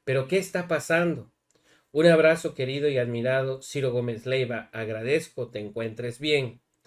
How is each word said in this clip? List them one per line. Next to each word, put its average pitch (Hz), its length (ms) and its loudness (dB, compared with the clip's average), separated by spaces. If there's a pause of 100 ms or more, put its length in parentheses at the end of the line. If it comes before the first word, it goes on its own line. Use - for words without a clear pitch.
"¿Pero 135 240 0
qué 185 100 2
está 180 300 -4
pasando? 165 640 0 (580)
Un 156 160 4
abrazo, 160 480 6
querido 139 340 -2
y 139 80 0
admirado 127 640 0
Ciro 135 300 -4
Gómez 120 340 -4
Leiva. 127 480 -2
Agradezco 113 800 -4
te 117 80 -10
encuentres 110 640 -8
bien". 143 400 0 (260)